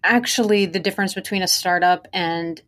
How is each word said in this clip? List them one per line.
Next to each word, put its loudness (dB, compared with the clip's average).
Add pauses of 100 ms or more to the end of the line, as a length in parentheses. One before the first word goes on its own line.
actually 2
the -2
difference -2
between -4
a -2
startup 2
and -4